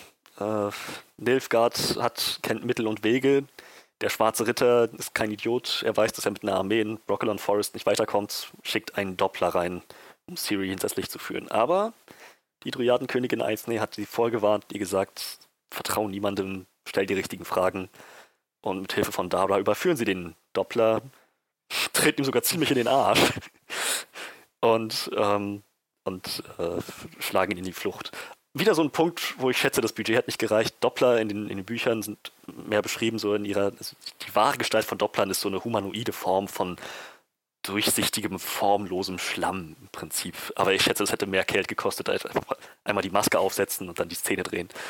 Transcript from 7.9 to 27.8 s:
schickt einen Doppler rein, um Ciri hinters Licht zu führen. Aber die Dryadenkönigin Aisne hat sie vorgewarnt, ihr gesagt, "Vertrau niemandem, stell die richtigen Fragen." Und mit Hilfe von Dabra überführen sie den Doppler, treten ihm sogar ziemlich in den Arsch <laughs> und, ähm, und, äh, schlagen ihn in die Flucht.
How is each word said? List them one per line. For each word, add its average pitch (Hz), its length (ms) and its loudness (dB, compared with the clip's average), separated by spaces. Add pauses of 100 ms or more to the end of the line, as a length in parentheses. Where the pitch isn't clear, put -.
schickt - 340 -4
einen 95 200 -2
Doppler 95 320 0
rein, 90 340 0 (440)
um 175 100 -12
Ciri 98 320 -2
hinters 95 280 -4
Licht 95 140 -6
zu - 80 -12
führen. - 320 -8
Aber 180 420 2 (720)
die 110 60 -8
Dryadenkönigin 123 720 0
Aisne 113 380 -2
hat 107 140 -4
sie 104 120 -8
vorgewarnt, 107 680 2
ihr 101 60 -6
gesagt, 98 600 -2 (320)
"Vertrau - 380 -2
niemandem, 95 580 -4 (200)
stell 98 200 0
die 101 80 0
richtigen 95 300 -4
Fragen." 92 440 0 (760)
Und 95 200 -4
mit 95 100 -8
Hilfe 104 200 0
von 92 160 -2
Dabra 95 300 2
überführen 107 380 2
sie 120 80 -2
den 90 300 -2 (200)
Doppler, 110 480 2 (880)
treten 151 300 4
ihm - 20 2
sogar 127 180 2
ziemlich 156 280 0
in 135 60 4
den 117 120 2
Arsch 107 320 6
<laughs> - 1400 -4
und, 113 560 2
ähm, 101 460 0 (420)
und, - 380 -8 (160)
äh, 87 220 -2 (420)
schlagen 95 300 2
ihn 90 60 -4
in 92 60 -8
die 92 80 -6
Flucht. - 400 -6 (400)